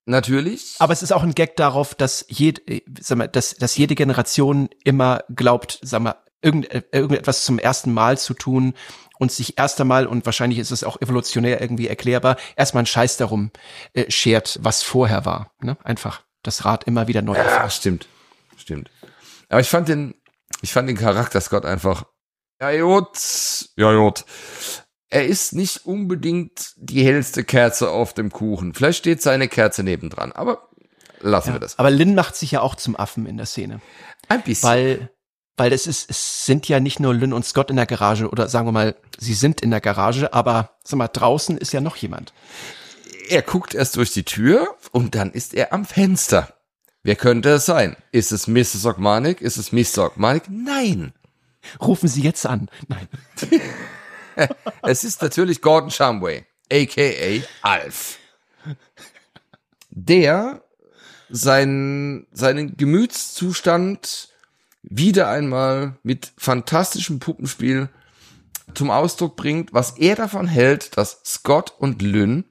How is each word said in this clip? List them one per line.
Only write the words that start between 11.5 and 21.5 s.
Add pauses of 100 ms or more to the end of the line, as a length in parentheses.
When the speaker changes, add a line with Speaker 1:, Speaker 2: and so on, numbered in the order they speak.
Speaker 2:
irgendwie
erklärbar, (180)
erstmal
einen
Scheiß
darum, (420)
äh,
schert,
was
vorher
war,
ne?
Einfach (220)
das
Rad
immer
wieder
neu
Speaker 1:
Ja,
Speaker 2:
erfinden.
Speaker 1:
stimmt. (500)
Stimmt. (580)
Aber
ich
fand
den, (480)
ich
fand
den
Charakter
Scott